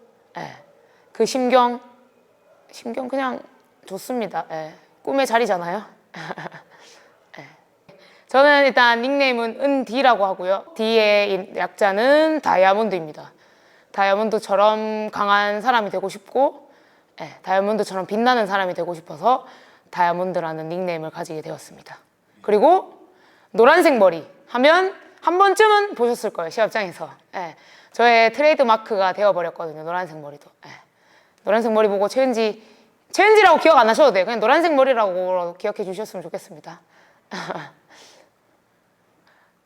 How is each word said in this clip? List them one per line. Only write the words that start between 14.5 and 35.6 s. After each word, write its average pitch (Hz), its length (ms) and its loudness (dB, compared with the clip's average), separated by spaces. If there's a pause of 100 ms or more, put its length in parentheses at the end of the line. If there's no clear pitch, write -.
강한 202 500 0
사람이 220 300 0
되고 190 180 -6
싶고, - 640 -4 (500)
예, 151 220 -16
다이아몬드처럼 190 640 -2
빛나는 233 400 0
사람이 185 280 -4
되고 175 200 -8
싶어서 170 500 -4 (460)
다이아몬드라는 175 800 -4
닉네임을 170 400 -8
가지게 165 320 -14
되었습니다. - 560 -18 (460)
그리고 254 680 2 (440)
노란색 294 440 6
머리 170 300 2 (220)
하면 330 460 2 (280)
한 339 160 0
번쯤은 403 560 2
보셨을 233 360 -2
거예요, 165 200 -8
시합장에서. 185 580 -4 (280)
예, 170 200 -12 (360)
저의 226 420 4
트레이드 294 280 2
마크가 220 520 0
되어버렸거든요, 170 680 -4
노란색 165 340 -8
머리도. 147 320 -20 (160)
예, 147 40 -20 (720)
노란색 220 280 0
머리 214 160 2
보고 202 180 0
최은지, 226 560 -2 (500)
최은지라고 403 480 6
기억 320 180 6
안 226 100 6
하셔도 233 240 4
돼요. 185 140 2
그냥 226 140 -4
노란색 302 340 2
머리라고 185 800 0
기억해 208 300 -8